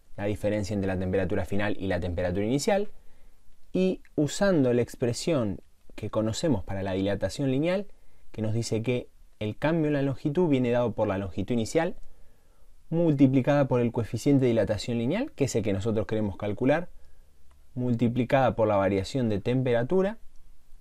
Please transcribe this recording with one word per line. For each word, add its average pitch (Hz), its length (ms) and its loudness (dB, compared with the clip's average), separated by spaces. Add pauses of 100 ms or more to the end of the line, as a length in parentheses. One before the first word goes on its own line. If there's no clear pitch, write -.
(180)
la 101 80 -2
diferencia 104 480 0
entre 95 140 0
la 92 120 0
temperatura 92 460 0
final 101 340 2
y 92 80 -2
la 90 120 0
temperatura 90 460 -2
inicial, 170 440 0 (840)
y 185 300 2 (140)
usando 151 580 2
la 123 80 4
expresión 117 800 -2 (340)
que 104 140 -8
conocemos 110 540 0
para 98 200 -4
la 95 100 -4
dilatación 98 580 -2
lineal, 175 360 0 (440)
que 110 100 -6
nos 107 120 -2
dice 113 280 -2
que 123 280 -2 (300)
el 107 180 -4
cambio 156 300 0
en 147 60 0
la 139 100 0
longitud 147 440 0
viene 127 240 2
dado 120 220 2
por 107 140 0
la 95 100 0
longitud 98 360 -4
inicial 160 420 0 (920)
multiplicada 143 800 4
por 123 140 2
el 117 100 0
coeficiente 131 540 2
de 123 40 4
dilatación 113 500 0
lineal, 165 320 -2
que - 140 -2
es - 100 -2
el 107 80 0
que 98 100 0
nosotros 104 320 0
queremos 104 320 -2
calcular, 127 520 0 (840)
multiplicada 123 840 2
por 110 120 2
la 104 80 4
variación 98 540 2
de 98 120 0
temperatura. 131 760 0 (640)